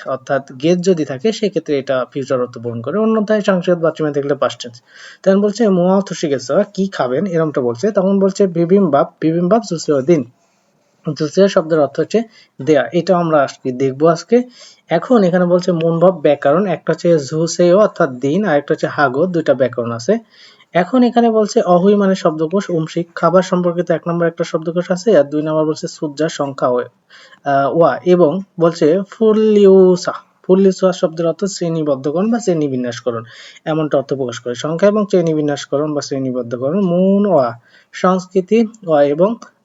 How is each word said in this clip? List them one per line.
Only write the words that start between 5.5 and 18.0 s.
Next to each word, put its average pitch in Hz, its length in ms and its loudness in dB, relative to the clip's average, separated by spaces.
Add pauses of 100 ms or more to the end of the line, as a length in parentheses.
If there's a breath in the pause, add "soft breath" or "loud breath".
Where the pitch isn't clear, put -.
মুয়া 185 320 2
থুসি 180 260 -6
গেছো 139 360 0 (100)
কি 190 140 -2
খাবেন, 139 380 -2
এরমটা 160 360 -2
বলছে। 120 300 -2
তখন 196 280 0
বলছে 196 280 2
বিবিমবাপ, 170 760 2
বিবিমবাপ 175 480 0
জুসেও 151 320 -2
দিন। 143 220 2 (960)
জুসেও 185 280 2
শব্দের 165 320 0
অর্থ 139 200 -2
হচ্ছে 180 220 -2 (400 soft breath)
দেয়া, 143 320 2
এটা 175 240 0
আমরা 156 260 0
আজকে 131 280 -6
দেখবো 135 360 -2
আজকে। 170 340 0 (480 loud breath)
এখন 196 340 2
এখানে 180 220 2
বলছে 175 260 0
মনভাব 165 500 2
ব্যাকরণ, 147 460 2
একটা 165 260 -4
হচ্ছে 170 260 2
জুসেও 165 600 0
অর্থাৎ 190 300 2